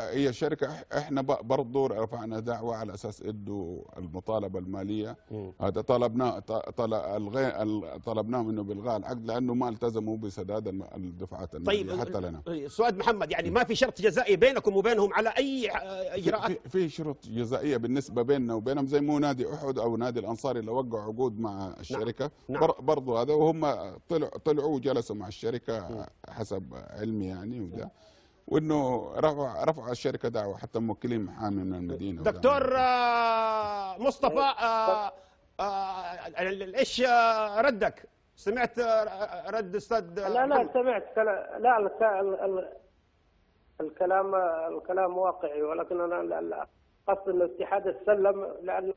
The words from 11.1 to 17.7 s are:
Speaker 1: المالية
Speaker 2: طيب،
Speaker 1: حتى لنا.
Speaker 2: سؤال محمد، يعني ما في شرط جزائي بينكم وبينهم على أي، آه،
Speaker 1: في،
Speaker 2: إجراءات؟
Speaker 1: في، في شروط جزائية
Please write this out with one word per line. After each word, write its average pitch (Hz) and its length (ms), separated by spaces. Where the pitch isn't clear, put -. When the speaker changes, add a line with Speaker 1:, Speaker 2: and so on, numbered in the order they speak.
Speaker 1:
المالية 95 360
Speaker 2:
طيب، - 100
Speaker 1:
حتى - 200
لنا. 113 480
Speaker 2:
سؤال 214 300
محمد، 208 340
يعني 170 180
ما 233 140
في 226 100
شرط 240 260
جزائي 196 360
بينكم 214 400
وبينهم 202 380
على 220 140
أي، 262 420
آه، 202 80
Speaker 1:
في، 175 40
Speaker 2:
إجراءات؟ 202 360
Speaker 1:
في، - 180
في 180 200
شروط 151 400
جزائية 120 480